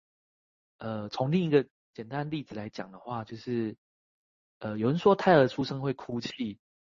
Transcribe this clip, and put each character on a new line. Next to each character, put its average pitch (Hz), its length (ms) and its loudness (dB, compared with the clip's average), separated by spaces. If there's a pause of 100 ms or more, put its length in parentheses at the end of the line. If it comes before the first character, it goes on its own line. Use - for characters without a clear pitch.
(760)
呃， 107 320 -8
从 131 240 -2
另 180 120 2
一 160 40 0
个 143 180 6 (280)
简 113 120 -12
单 143 240 -6
例 151 120 -4
子 104 120 -14
来 107 140 -6
讲 95 240 -12
的 92 60 -20
话， 117 260 -8
就 113 120 -14
是， 113 420 -4 (800)
呃， 107 180 -8
有 110 120 2
人 156 100 2
说 196 160 6
胎 190 200 6
儿 135 140 8
出 135 160 -4
生 135 160 -6
会 135 140 -4
哭 120 260 -6
泣， 110 380 -8 (240)